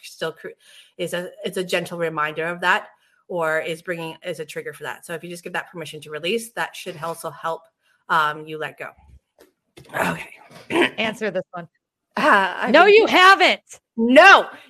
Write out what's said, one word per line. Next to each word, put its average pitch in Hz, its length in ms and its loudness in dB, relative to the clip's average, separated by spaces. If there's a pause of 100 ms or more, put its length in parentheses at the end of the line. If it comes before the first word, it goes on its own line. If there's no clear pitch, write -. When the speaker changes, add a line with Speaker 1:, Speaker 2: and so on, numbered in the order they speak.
Speaker 1:
still - 300 -10
cr-, - 160 -18 (500)
is 175 160 -8
a, 175 160 -8 (140)
it's 190 120 -10
a 185 80 -4
gentle 175 340 -6
reminder 156 480 -6
of 175 140 -10
that, 185 300 0 (360)
or 160 340 -4
is 165 220 -10
bringing, 165 420 -10
is 165 140 -10
a 160 60 -12
trigger 151 280 -14
for 147 120 -18
that. - 200 -12
So 170 100 -12
if 160 100 -12
you 175 60 -16
just 170 120 -16
give 170 120 -12
that 165 160 -8
permission 156 320 -16
to 151 80 -20
release, 180 420 -6
that - 240 -8
should 170 260 -14
also 165 280 -10
help, 160 320 -8 (460)
um, 156 380 -2
you 156 100 -12
let 151 220 -12
go. 147 120 -14 (1040)
Okay. - 360 -6 (400)
<clears throat> - 0 - (280)
Speaker 2:
Answer 214 320 -6
this 180 120 -6 (100)
one. 170 160 -14 (480)
Speaker 1:
Uh, 208 400 4
I 214 140 -4
Speaker 2:
No, 311 140 8
Speaker 1:
think 403 120 8
Speaker 2:
you 440 100 6
haven't. 359 760 4 (160)
Speaker 1:
No, 262 520 6 (220)